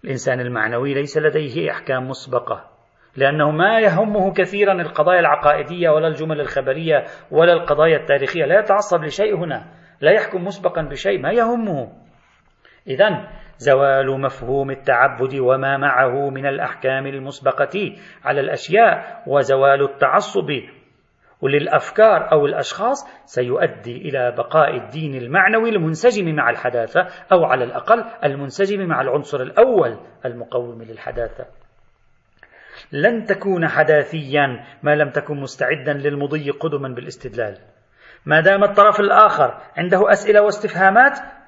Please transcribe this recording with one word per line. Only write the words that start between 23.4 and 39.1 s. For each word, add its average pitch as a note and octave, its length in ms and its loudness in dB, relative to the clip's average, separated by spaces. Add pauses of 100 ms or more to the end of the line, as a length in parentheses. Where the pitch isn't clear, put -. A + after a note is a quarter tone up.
إلى C3 400 -4
بقاء D3 400 0
الدين C3+ 380 -10
المعنوي F#3+ 560 0
المنسجم F3 640 0
مع B2+ 160 0
الحداثة، A#2+ 500 -2 (320)
أو E3+ 120 4
على B2+ 200 0
الأقل C#3 400 0 (200)
المنسجم F3+ 600 -6
مع C#3+ 140 -2
العنصر C3+ 400 -4
الأول D3+ 580 4 (260)
المقوم A#2+ 580 -8
للحداثة. A2+ 640 -10 (1500)
لن G#3 320 0
تكون F#3 440 -2
حداثيا C#3+ 960 0 (180)
ما D3 120 2
لم D3 160 0
تكن C#3+ 300 -6
مستعدا C3 520 -4
للمضي C#3+ 580 -4
قدما C#3+ 380 -6
بالاستدلال. A#2 720 -10 (680)
ما D3+ 140 4
دام G3 240 4
الطرف G3+ 360 4
الآخر G3+ 600 4 (160)